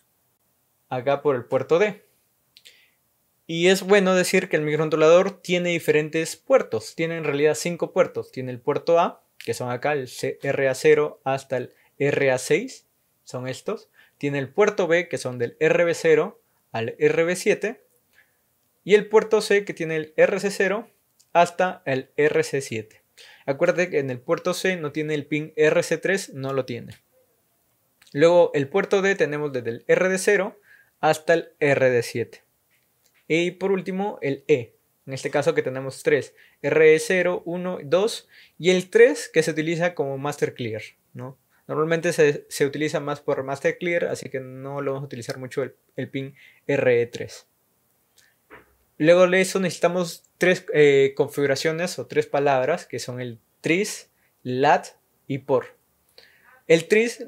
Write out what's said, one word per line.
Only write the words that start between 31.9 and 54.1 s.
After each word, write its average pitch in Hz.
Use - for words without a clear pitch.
siete. -
Y 170
por 190
último 190
el 139
E, 127
en 135
este 135
caso 147
que 147
tenemos 131
tres, 143
R 156
E -
cero, 180
uno, 180
dos, 180
y 165
el 185
tres 240
que 160
se 160
utiliza 160
como 139
Master 143
Clear, 110
¿no? 131
Normalmente 160
se, 147
se -
utiliza 151
más 143
por 135
Master 139
Clear, 175
así -
que 135
no 131
lo 139
vamos 135
a -
utilizar 135
mucho 131
el, 123
el 135
pin 135
R 127
E 117
tres. -
Luego 175
de 180
eso 190
necesitamos 175
tres, 180
eh, 139
configuraciones 151
o 120
tres 151
palabras, 143
que 127
son 123
el 120
TRIS, 190